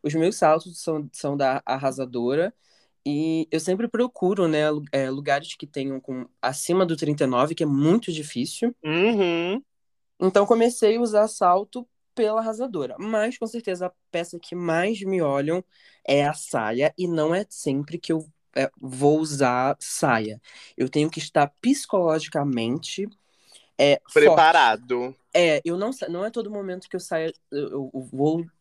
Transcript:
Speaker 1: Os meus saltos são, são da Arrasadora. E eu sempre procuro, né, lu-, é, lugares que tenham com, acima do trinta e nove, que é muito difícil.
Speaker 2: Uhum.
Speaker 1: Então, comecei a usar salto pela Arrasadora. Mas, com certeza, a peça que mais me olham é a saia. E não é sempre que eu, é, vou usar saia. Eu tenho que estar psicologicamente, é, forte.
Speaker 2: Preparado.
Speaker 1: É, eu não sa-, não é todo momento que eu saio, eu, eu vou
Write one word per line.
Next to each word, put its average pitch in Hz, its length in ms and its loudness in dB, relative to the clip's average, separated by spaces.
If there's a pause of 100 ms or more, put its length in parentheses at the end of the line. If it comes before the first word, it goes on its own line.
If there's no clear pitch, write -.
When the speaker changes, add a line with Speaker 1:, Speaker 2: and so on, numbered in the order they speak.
Speaker 1:
Os 147 120 -4
meus 165 220 0
saltos 165 460 2
são, 156 300 -4
são 143 240 -4
da 135 300 0
Arrasadora. 135 880 -2 (520)
E 160 440 -2
eu 160 100 -2
sempre 190 280 -2
procuro, 202 600 0
né, 151 220 2
lu-, 151 220 -4
é, 135 180 -2
lugares 143 460 -4
que 147 100 -14
tenham 135 340 -6
com, 127 280 -10 (140)
acima 170 440 0
do 165 100 -2
trinta 147 280 -2
e - 40 2
nove, 131 260 0
que 165 100 -4
é - 20 0
muito 160 460 2
difícil. 156 600 -4 (100)
Speaker 2:
Uhum. 180 800 0 (580)
Speaker 1:
Então, 196 260 4
comecei 233 500 4
a 240 40 -2
usar 214 280 2
salto 202 600 0 (260)
pela 220 260 0
Arrasadora. 220 580 -6
Mas, 220 400 -2
com 226 80 -6
certeza, 185 400 -6
a 180 60 -8 (180)
peça 170 280 -6
que - 160 -14
mais 175 480 0
me 190 200 -2
olham 147 420 0 (400)
é 143 220 4
a 147 80 -2
saia. 120 640 -2
E 185 80 -2
não 160 280 0
é 202 140 -2
sempre 147 500 -6
que - 140 -6
eu, 156 140 -2 (300)
é, 135 140 -2 (100)
vou 139 400 2
usar 135 580 0
saia. 113 640 -2 (360)
Eu 131 120 0
tenho 151 220 0
que - 100 -12
estar 147 260 2 (140)
psicologicamente, 160 1500 0 (680)
é, 143 300 6
forte. 156 400 8
Speaker 2:
Preparado. 123 640 4 (200)
Speaker 1:
É, 165 300 4
eu 170 140 -2
não 220 140 -2
sa-, 208 160 -8
não 175 160 -4
é 226 60 -6
todo 220 200 -8
momento 190 380 -10
que - 80 -8
eu - 40 -4
saio, 160 320 -4 (180)
eu, 139 440 -6
eu 131 80 -8 (100)
vou 156 320 0 (160)